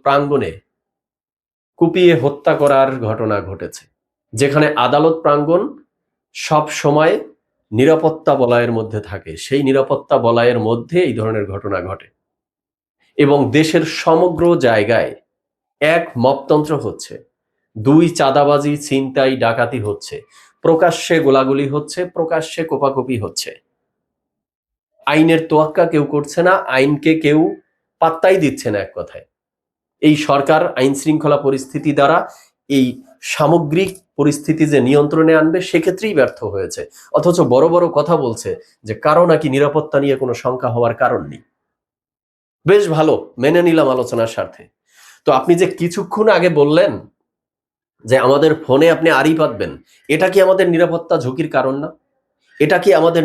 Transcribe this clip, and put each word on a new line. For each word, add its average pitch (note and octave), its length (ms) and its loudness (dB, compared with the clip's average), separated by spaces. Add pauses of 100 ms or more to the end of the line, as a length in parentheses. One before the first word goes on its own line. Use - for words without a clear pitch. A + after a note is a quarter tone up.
প্রাঙ্গণে C#3 600 -2 (1160)
কুপিয়ে E3+ 440 4
হত্যা C#3+ 380 0
করার C3+ 280 2 (200)
ঘটনা A2 280 -4 (120)
ঘটেছে, - 360 -14 (480)
যেখানে C#3 340 0 (180)
আদালত D3+ 400 0
প্রাঙ্গণ D3 380 0 (720)
সব D3+ 300 -2 (180)
সময় D#3 320 2 (580)
নিরাপত্তা D#3 600 2 (100)
বলয়ের A#2+ 360 0
মধ্যে G#2+ 300 -8
থাকে, F2+ 240 -14 (120)
সেই C#3 240 -2
নিরাপত্তা C3+ 480 0 (100)
বলয়ের A#2 400 2
মধ্যে A#2 320 -4 (100)
এই A#2 100 -4
ধরনের A2 340 -6
ঘটনা G2 260 -8 (100)
ঘটে। - 200 -14 (1120)
এবং C#3+ 200 4 (180)
দেশের D#3+ 280 2 (180)
সমগ্র E3 400 2 (240)
জায়গায় G#2+ 460 0 (680)
এক E3 240 0 (200)
মপতন্ত্র D3 480 0 (120)
হচ্ছে, - 300 -10 (640)
দুই C#3 280 4 (140)
চাঁদাবাজি, C#3+ 560 2 (120)
ছিনতাই, C3+ 460 0 (120)
ডাকাতি A#2 420 -2
হচ্ছে, G#2 300 -8 (480)
প্রকাশ্যে E3 560 2
গোলাগুলি C3+ 540 2
হচ্ছে, D3+ 260 -8 (160)
প্রকাশ্যে E3 440 -4 (100)
কোপাকুপি C3+ 540 -2
হচ্ছে। - 260 -10 (1600)
আইনের D#3+ 340 4 (100)
তোয়াক্কা D#3 420 2
কেউ D3+ 120 0 (100)
করছে D3 320 -4
না, F#3 60 4 (240)
আইনকে D3 360 2 (120)
কেউ D3 160 2 (600)
পাত্তাই E3 440 2
দিচ্ছে B2+ 260 -4
না। G#2 160 -2
এক - 120 -18
কথায়, - 260 -14 (800)
এই D3+ 120 6 (140)
সরকার D3 340 2 (160)
আইন C3+ 220 2
শৃঙ্খলা D3+ 460 0
পরিস্থিতি C#3 520 -4
দ্বারা D#3+ 200 4 (520)
এই C3+ 160 2 (480)
সামগ্রিক D#3+ 580 0 (260)
পরিস্থিতি D3+ 540 -2
যে C#3+ 60 4 (100)
নিয়ন্ত্রণে D3 520 2
আনবে, D#3+ 180 0 (120)
সেক্ষেত্রেই F#3 480 -2
ব্যর্থ B2 220 0 (120)
হয়েছে। F#2 300 -8 (340)
অথচ E3+ 220 0 (140)
বড় C3+ 220 4
বড় F3 120 2 (120)
কথা D3 160 0 (100)
বলছে A2 260 -6 (340)
যে A2 100 -8 (100)
কারো D#3+ 220 4
নাকি D#3 280 2
নিরাপত্তা D3 460 0
নিয়ে C#3 220 0
কোনো B2 200 -2
শঙ্কা B2+ 320 -4
হওয়ার A#2 280 -2
কারণ A#2 280 0
নেই। C#2+ 120 -20 (1200)
বেশ G3+ 180 4 (120)
ভালো, D#3 180 2 (280)
মেনে D#3 260 4
নিলাম D#3+ 260 2
আলোচনার A#2 400 -4
স্বার্থে। - 300 -10 (600)
তো D#3 140 2
আপনি F3 220 2
যে F#3 60 2 (140)
কিছুক্ষণ F3+ 460 -4 (100)
আগে F3 140 2 (100)
বললেন D#3 320 2 (1120)
যে A#2 120 2 (100)
আমাদের C#3+ 260 4 (120)
ফোনে C#3 300 4
আপনি D#3+ 140 -2 (120)
আড়ি D#3 200 2
পাতবেন, A2 320 -4 (360)
এটা D3+ 240 0
কি G3 140 2
আমাদের F#3+ 280 4
নিরাপত্তা E3 400 0 (100)
ঝুঁকির C3 320 -6
কারণ C3 260 -2
না? D#3 60 -8 (720)
এটা D3+ 220 2
কি G3 80 4 (100)
আমাদের E3 240 2